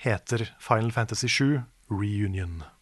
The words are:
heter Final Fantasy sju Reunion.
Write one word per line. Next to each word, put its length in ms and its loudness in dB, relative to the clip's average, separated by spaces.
heter 460 0
Final 320 2
Fantasy 360 0
sju 360 2
Reunion. 760 -2